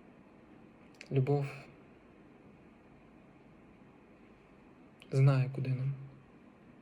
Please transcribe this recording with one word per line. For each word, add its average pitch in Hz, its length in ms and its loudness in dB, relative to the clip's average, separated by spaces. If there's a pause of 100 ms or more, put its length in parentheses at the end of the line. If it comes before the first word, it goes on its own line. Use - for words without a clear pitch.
(1120)
любов 139 340 2 (3750)
знає, 135 420 4
куди 131 160 -4
нам. - 240 -4 (880)